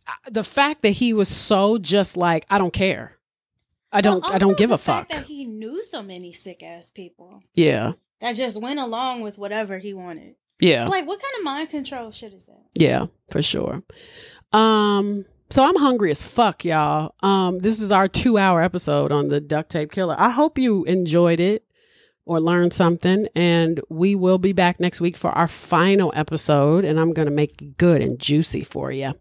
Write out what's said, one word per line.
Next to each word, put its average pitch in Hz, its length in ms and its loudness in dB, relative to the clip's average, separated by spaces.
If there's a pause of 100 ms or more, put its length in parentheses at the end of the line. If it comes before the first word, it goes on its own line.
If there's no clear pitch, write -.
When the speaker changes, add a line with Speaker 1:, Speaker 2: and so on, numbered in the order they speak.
(300)
Speaker 1:
the 214 140 -4
fact 285 380 -2
that 208 80 4
he 233 220 0
was 202 160 0
so 208 500 2
just 185 380 0
like, 170 340 0
"I 202 80 2
don't 180 140 0
care. 170 400 -2 (800)
I 208 60 2
Speaker 2:
But 202 60 4
Speaker 1:
don't, 190 220 2
I 190 120 0
don't 196 120 4
Speaker 2:
also 196 80 2
Speaker 1:
give 214 120 4
Speaker 2:
the 202 40 2
Speaker 1:
a 151 40 0
Speaker 2:
fact 131 340 -4
Speaker 1:
fuck." 302 100 -6
Speaker 2:
that - 60 -18
he 277 180 -14
knew 226 380 -12
so 254 180 -12
many 180 300 -16
sick 180 300 -20
ass 170 280 -20
people 180 520 -20 (120)
Speaker 1:
Yeah. 135 380 2 (280)
Speaker 2:
that 233 140 -6
just 220 260 -6
went 269 200 -6
along 240 420 -6
with 208 160 -12
whatever 202 400 -8
he 196 160 -12
wanted. 175 400 -16 (240)
Speaker 1:
Yeah. 160 240 4
Speaker 2:
It's - 80 -2
like, 370 160 -2
what 403 160 -8
kind 539 160 -10
of 392 60 -6
mind 294 260 -6
control 262 400 -10
shit 214 240 -20
is 185 120 -20
that? - 160 -20 (120)
Speaker 1:
Yeah, 135 320 2 (240)
for - 120 -4
sure. - 400 -4 (720)
Um, 208 720 0 (240)
so 262 160 4
I'm 359 120 4
hungry 247 340 2
as 147 120 -2
fuck, - 420 -2
y'all. 156 560 -2
Um, 185 400 0
this 214 200 0
is 202 100 -4
our 196 180 4
two-hour 196 540 2
episode 147 500 0
on 143 160 0
the 143 120 0
duct 151 300 -4
tape 151 220 -4
killer. 175 260 -2
I 220 120 4
hope 294 280 0
you 226 260 2
enjoyed 170 560 2
it 202 240 0 (640)
or 165 140 0
learned 175 320 2
something, 180 640 2
and 170 540 2
we 180 260 0
will 185 240 2
be 190 140 0
back 175 280 2
next 180 200 -2
week 170 160 -2
for 165 140 -4
our 165 180 2
final 180 640 0
episode, 151 720 2
and 156 160 0
I'm 165 120 2
gonna 151 200 0
make 147 300 -2
it 143 160 -20
good 170 240 4
and 127 180 -4
juicy 147 420 0
for 139 300 -8
ya. 135 280 -6